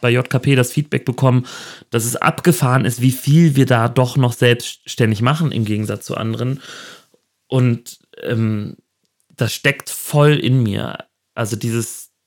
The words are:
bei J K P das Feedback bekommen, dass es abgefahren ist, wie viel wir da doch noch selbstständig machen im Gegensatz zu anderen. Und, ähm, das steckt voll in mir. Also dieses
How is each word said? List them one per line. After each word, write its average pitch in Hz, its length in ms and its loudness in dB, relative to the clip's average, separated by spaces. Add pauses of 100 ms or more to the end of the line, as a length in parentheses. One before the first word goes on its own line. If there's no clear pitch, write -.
bei 123 100 2
J 123 180 0
K 135 100 0
P 139 160 2
das 123 160 2
Feedback 147 340 -4
bekommen, 123 400 2 (440)
dass 113 160 -2
es 123 100 -4
abgefahren 135 720 2
ist, 120 160 -2
wie 127 100 4
viel 147 440 4
wir 135 100 4
da 120 240 2
doch 123 280 0
noch 123 160 2
selbstständig 117 920 0
machen 151 280 0
im 110 140 -2
Gegensatz 107 400 -4
zu - 100 -8
anderen. 113 440 -4 (880)
Und, 123 520 0 (220)
ähm, 110 560 -4 (580)
das 117 180 -2
steckt - 360 -2
voll 147 460 4
in 127 280 2
mir. 95 340 -4 (360)
Also 117 220 -4
dieses 113 480 -6 (240)